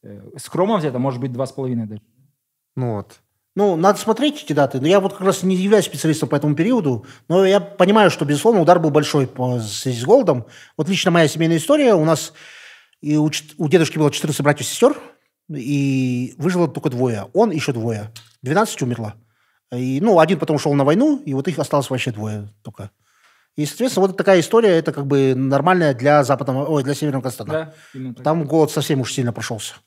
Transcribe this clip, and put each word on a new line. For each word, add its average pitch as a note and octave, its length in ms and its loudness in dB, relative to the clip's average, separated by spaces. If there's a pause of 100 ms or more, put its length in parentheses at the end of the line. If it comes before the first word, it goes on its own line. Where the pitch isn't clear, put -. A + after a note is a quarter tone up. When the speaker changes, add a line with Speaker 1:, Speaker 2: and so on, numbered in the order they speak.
Speaker 1:
э, G2+ 160 -18 (180)
скромно G3+ 380 -2
взято, C#3+ 240 -2
может C3+ 200 -4
быть, C3 120 -6
два C3 160 -4
с - 20 -14
половиной B2+ 360 -6
даже. G#2 160 -14 (720)
Speaker 2:
Ну B2 180 -4
вот. - 240 -12 (380)
Speaker 3:
Ну, G3 180 2
надо F#3 240 2
смотреть A#3+ 460 -2
эти - 80 -8
даты. C3+ 280 0
Но C#3 60 -2
я G3 140 4
вот F#3+ 140 -4
как - 80 -12
раз F#3 200 -2
не F#3 140 0
являюсь G3 300 2
специалистом D3+ 420 -2
по D3+ 80 -2
этому D3 180 0
периоду, E3 500 -2 (240)
но F#3 160 4
я F#3+ 140 4
понимаю, G3 540 4
что, - 120 -4
безусловно, F3 360 2
удар E3+ 180 6
был D#3+ 120 0
большой D3 360 0
по, B2+ 300 -4
в A#2 80 -4
связи A2+ 360 -6
с B2 40 -6
голодом. E3+ 420 4 (300)
Вот D#3 120 -4
лично F#3 220 0
моя E3+ 160 4
семейная E3 300 0
история. C4 380 2
У D#3 100 2
нас D#3+ 280 0 (680)
и D3+ 140 -2
у D3+ 120 2
чет-, - 300 -8
у D#3 100 -2
дедушки E3 300 2
было D3 140 2
четырнадцать D#3 300 -4
братьев C#3+ 240 0
и - 40 -8
сестер, C#4+ 260 2 (520)
и C3 880 -2
выжило F3 300 0
только C#3 220 -6
двое. A#2+ 420 -4
Он G#3+ 180 2
и D#3 60 -4
еще C3+ 160 -4
двое. A2 380 -6 (320)
Двенадцать F#3+ 400 -2
умерло. A#2 320 -6 (580)
И, B2+ 280 -4
ну, G3+ 180 4
один E3 200 4
потом D3+ 180 -2
ушел C#3+ 180 -2
на C#3+ 100 2
войну, B3+ 400 2
и C#3 100 -6
вот C3+ 140 -4
их D#3 100 -6
осталось D3 320 -2
вообще B2+ 220 -4
двое G#2+ 360 -8 (140)
только. G2+ 280 -18 (680)
И, D3+ 100 -4
соответственно, B3 400 0
вот C#4+ 100 -2
такая F#3+ 240 6
история, A3 300 4
это D#3+ 220 2
как C#3+ 140 -6
бы C3+ 300 2
нормальная C#3+ 580 2
для C#3+ 300 4
западного, C3+ 420 -2
ой, D3+ 160 0
для C#3 120 -4
северного C3+ 280 -4
Казахстана. B2 300 -8
Speaker 1:
Да, D#3 200 -8 (220)
именно C3 200 -12
так. B2+ 100 -2
Speaker 3:
Там D#3 220 2
голод D3+ 240 4
совсем C#3+ 300 -2
уж A#2+ 120 -4
сильно A#2+ 200 -2
прошелся. A2+ 420 -10 (120)